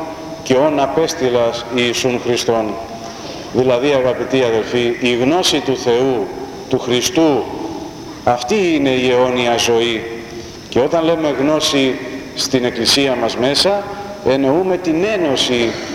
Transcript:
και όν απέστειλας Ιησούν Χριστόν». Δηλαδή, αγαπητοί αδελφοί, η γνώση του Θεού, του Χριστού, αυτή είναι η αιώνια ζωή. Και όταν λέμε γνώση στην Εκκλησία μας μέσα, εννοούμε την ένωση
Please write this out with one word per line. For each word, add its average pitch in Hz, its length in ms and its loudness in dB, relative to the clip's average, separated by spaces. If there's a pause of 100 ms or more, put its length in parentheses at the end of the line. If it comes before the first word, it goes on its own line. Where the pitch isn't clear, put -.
(420)
και - 120 0
όν 143 260 4
απέστειλας 123 840 0 (100)
Ιησούν 120 520 0
Χριστόν». 113 380 2 (880)
Δηλαδή, 127 400 2
αγαπητοί 127 500 2
αδελφοί, 117 580 0
η 120 140 2
γνώση 147 460 2
του 127 160 0
Θεού, 123 500 2 (420)
του 127 100 2
Χριστού, 123 680 2 (800)
αυτή 170 500 2
είναι 139 160 2
η 127 200 2
αιώνια 123 460 4
ζωή. 113 460 2 (680)
Και - 120 2
όταν 165 240 2
λέμε 156 360 2
γνώση 143 540 2 (400)
στην - 300 0
Εκκλησία 120 560 0
μας 110 160 -2
μέσα, 143 460 2 (460)
εννοούμε 143 480 2
την 170 280 0
ένωση 131 680 0 (240)